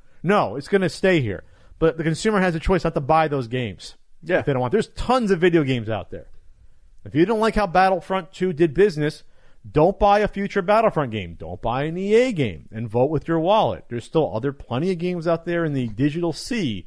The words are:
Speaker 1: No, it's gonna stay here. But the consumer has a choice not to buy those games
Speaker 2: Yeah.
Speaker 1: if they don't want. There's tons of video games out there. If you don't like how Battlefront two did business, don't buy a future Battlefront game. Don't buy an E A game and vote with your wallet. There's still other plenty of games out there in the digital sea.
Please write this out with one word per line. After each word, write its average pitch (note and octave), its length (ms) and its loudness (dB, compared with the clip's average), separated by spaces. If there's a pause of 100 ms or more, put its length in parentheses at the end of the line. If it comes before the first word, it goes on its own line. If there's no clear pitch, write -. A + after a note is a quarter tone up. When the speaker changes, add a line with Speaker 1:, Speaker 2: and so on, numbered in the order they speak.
(220)
Speaker 1:
No, D3+ 340 2
it's D3 120 -10
gonna F#3+ 200 2
stay F#3 320 2
here. G2+ 240 -4 (340)
But D#3+ 180 2
the E3 80 -4
consumer G3 360 0
has F3+ 140 2
a E3 60 -4
choice - 240 0
not E3 100 -2
to D#3+ 60 -2
buy D#3 280 2
those C#3 200 -2
games A#2 460 -8 (280)
Speaker 2:
Yeah. E3 180 0
Speaker 1:
if - 60 -4
they D3 60 2
don't B2+ 80 0
want. B2 120 -2
There's G#3+ 160 0
tons A#3+ 420 0
of F#3 80 2
video E3+ 260 4
games B2 240 -2
out G2+ 220 -6
there. E2 160 -14 (800)
If G2 80 -8
you D#3 100 4
don't G#3+ 160 0
like A3 140 2
how G#3 120 0
Battlefront F#3+ 680 0
two F#3 200 -2
did D3+ 220 2
business, D#3 480 2 (480)
don't D#3+ 280 2
buy G#3 220 4
a G3+ 80 2
future G3+ 340 -4
Battlefront G3 500 2
game. F2+ 260 -6
Don't F2+ 220 -12
buy B2 240 -2
an E3 140 -6
E G3+ 160 0
A B3 180 4
game G#2+ 400 -4
and A2+ 160 -8
vote B2+ 220 2
with D3+ 180 -4
your E3 120 2
wallet. E3+ 500 2
There's A#2 140 -8
still C#3+ 300 0
other C3 200 -4
plenty D3+ 360 -4
of F#3 60 -2
games F3 320 -4
out E3 160 0
there E3+ 220 -2
in D3 80 -2
the B2+ 140 -2
digital D3+ 440 -2
sea. C#3 540 -6